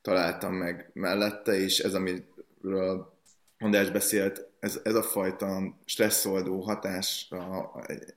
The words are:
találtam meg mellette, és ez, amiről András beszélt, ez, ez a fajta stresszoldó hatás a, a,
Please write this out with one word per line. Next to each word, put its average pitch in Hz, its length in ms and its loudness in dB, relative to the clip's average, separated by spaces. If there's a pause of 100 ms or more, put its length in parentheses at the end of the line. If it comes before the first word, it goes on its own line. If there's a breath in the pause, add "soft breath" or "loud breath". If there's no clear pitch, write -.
találtam 92 520 2
meg 87 380 -6
mellette, 101 680 2
és 95 200 2
ez, 95 160 0
amiről 92 1200 -4 (440)
András 101 280 4
beszélt, 101 580 0 (100)
ez, - 260 -4
ez 110 100 2
a 110 80 4
fajta 95 840 -2
stresszoldó 95 760 2
hatás 95 720 -2
a, 92 60 -8
a, 92 480 -8 (320)